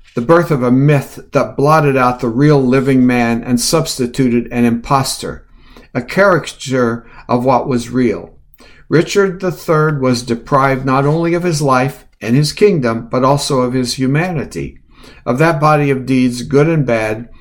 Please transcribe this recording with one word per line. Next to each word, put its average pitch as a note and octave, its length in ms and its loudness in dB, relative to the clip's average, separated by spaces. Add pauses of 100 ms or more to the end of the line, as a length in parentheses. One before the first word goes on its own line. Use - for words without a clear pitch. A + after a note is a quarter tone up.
(160)
the B2 60 -4
birth E3 300 2
of C3 120 -2
a B2 80 2
myth C#3 640 0
that B2 220 -2
blotted D3 400 2
out B2 240 0
the B2 100 -2
real C#3 320 4
living B2+ 440 2
man A#2+ 380 2
and B2 180 0
substituted B2 920 -2
an A#2+ 140 0
impostor, A#2 800 -2 (460)
a B2+ 80 -4
caricature C3+ 1080 -2 (180)
of B2 180 -2
what B2 220 0
was A#2 220 -4
real. A#2 460 -2 (520)
Richard F3 520 0
the F#3 120 -4
Third D#3 500 -2
was B2+ 220 0
deprived C3+ 600 -2
not C3+ 220 0
only E3 300 0
of F3 80 -2
his D#3 180 -2
life C3+ 460 0 (140)
and A2+ 140 0
his D3 180 0
kingdom, B2 540 0
but B2+ 160 -2
also C#3+ 360 0
of B2 140 -2
his B2+ 260 -4
humanity, C3+ 800 -4 (460)
of B2 120 -2
that D#3 240 2
body D3 300 2
of B2+ 160 -4
deeds, B2+ 340 0
good C#3+ 260 2
and D#3 200 0
bad, A2+ 420 -2 (120)